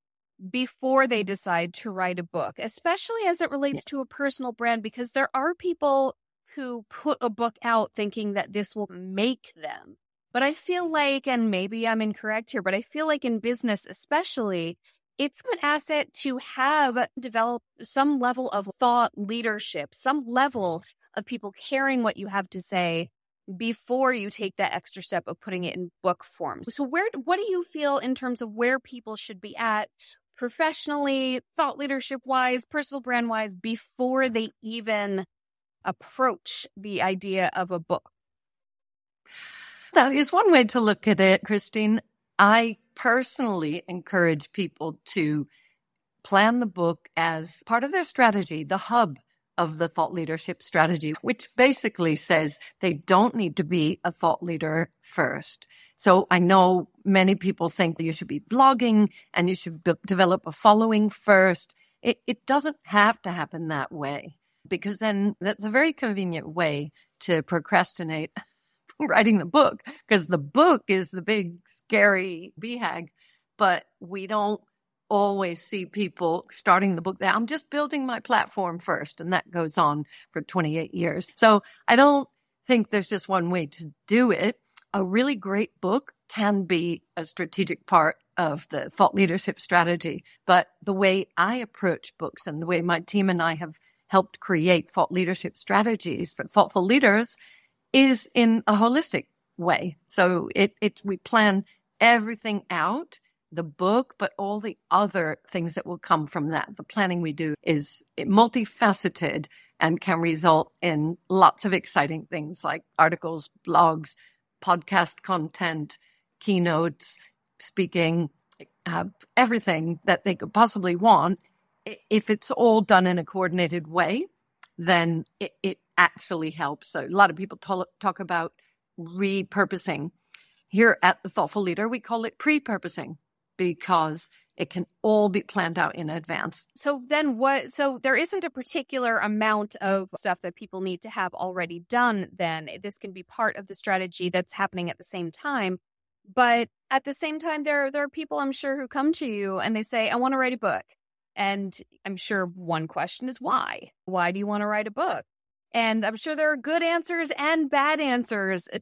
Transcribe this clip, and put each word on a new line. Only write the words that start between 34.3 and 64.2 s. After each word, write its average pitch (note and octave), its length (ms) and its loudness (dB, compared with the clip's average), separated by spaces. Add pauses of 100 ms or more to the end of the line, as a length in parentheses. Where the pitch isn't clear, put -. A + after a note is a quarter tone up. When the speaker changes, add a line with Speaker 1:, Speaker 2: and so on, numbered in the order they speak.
Speaker 1:
even G#3 640 -4 (600)
approach - 800 -4 (100)
the F#3+ 280 -4
idea F#3+ 500 -2
of F3+ 160 -4
a F3 100 -4
book? - 300 -4 (1800)
Speaker 2:
That C#4 180 6
is C#4 200 2
one F#4+ 200 6
way C4 140 8
to A#3+ 140 0
look G#3+ 280 2
at G#3 120 4
it, F#3+ 260 6
Christine. G#3+ 560 -2 (380)
I A3 380 6 (180)
personally A3 920 -2
encourage E3+ 640 0
people D#3+ 460 -6 (160)
to D3+ 340 -2 (760)
plan A3 360 2
the A#3+ 60 -2
book F3 500 -4
as E3 500 -4
part A#3 180 0
of C#4+ 80 -4
their F4+ 120 0
strategy, G3+ 600 0
the F#3 140 -4
hub G#3 420 0 (360)
of D#3 220 -2
the E3 100 0
thought D#3+ 260 -2
leadership E3 500 -6
strategy, D#3 580 2
which - 340 -4
basically G#3+ 600 4
says D#3 420 0 (240)
they F3+ 120 0
don't F#3+ 420 2
need F3+ 220 -2
to F#3 60 0
be D#3+ 400 0
a F3 80 -2
thought - 300 0
leader E3 480 -2 (100)
first. - 680 -4 (280)
So F#3 360 6
I F3+ 80 4
know F#3 500 6 (160)
many F#3+ 300 4
people F3 340 -2
think E3 280 -2
that E3 60 -4
you D#3+ 100 -2
should - 140 -12
be D3 120 -6
blogging A#3+ 720 4 (240)
and F3 140 2
you F#3+ 60 0
should E3 300 -10
b-, F3 100 4 (140)
develop F#3 400 2
a E3 40 -8
following G#3+ 600 4
first. F#3+ 640 4 (260)
It, - 240 0
it - 220 -6
doesn't C#4+ 360 0
have G#3 400 2
to F3 80 -6
happen E3 360 -6
that D3 240 -4
way, C#3+ 460 -8 (300)